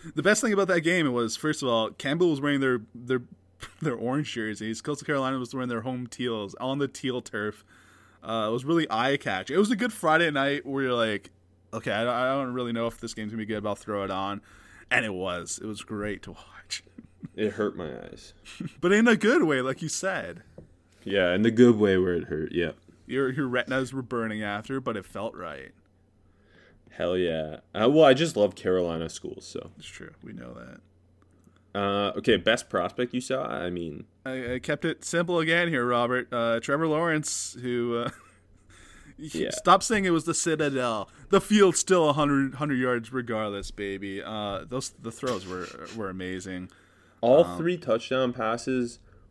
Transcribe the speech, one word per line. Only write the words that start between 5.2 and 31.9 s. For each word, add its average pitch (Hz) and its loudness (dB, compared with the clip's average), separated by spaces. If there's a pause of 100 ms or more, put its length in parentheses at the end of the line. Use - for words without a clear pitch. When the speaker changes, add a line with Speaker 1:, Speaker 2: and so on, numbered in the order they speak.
Speaker 1:
was 120 -8
wearing 127 -6
their 117 -4
home 123 -6
teals 110 -6
on 135 -4
the 139 0
teal 123 -6
turf. 107 -6 (580)
Uh, 110 -2
it 113 -2
was 127 -2
really 160 2
eye-catching. 120 0
It - 2
was 214 4
a 214 0
good 226 -2
Friday 160 2
night 143 0
where 135 -2
you're 127 2
like, 110 0 (420)
"Okay, 113 -4
I 107 0
don't, 123 0
I 127 0
don't 135 -2
really 123 -4
know 117 0
if 113 -12
this 117 -10
game's 107 -8
gonna 113 -6
be 104 -8
good, 107 -4
but 107 -2
I'll 98 -2
throw 101 -4
it 98 -4
on." 98 -2 (500)
And 120 2
it 107 -4
was. 87 -4
It 107 -6
was 107 -8
great 104 -6
to 95 -14
watch. - -14
<laughs> - -20 (420)
Speaker 2:
It 104 2
hurt 107 0
my 80 -6
eyes. 50 -14 (480)
Speaker 1:
But 175 4
in 214 6
a 220 8
good 262 4
way, 143 4
like 127 -2
you 156 -4
said. 143 -6 (640)
Speaker 2:
Yeah, 92 4
in 101 4
the 117 6
good 120 10
way 101 6
where 90 2
it 82 -2
hurt, 78 -4
yeah. 82 0 (340)
Speaker 1:
Your, 131 -2
your 135 -2
retinas 127 -2
were 135 -6
burning 113 -4
after, 107 -6
but 117 -4
it 95 -8
felt 98 -8
right. 73 -12 (1160)
Speaker 2:
Hell 90 -2
yeah. 80 -2 (160)
Uh, 110 4
well, 156 8
I 170 10
just 156 -2
love 101 4
Carolina 85 0
schools, - -12
so. - -12
Speaker 1:
It's - -18
true. - -18 (100)
We - -16
know 60 -14
that. - -16
Speaker 2:
Uh, 101 0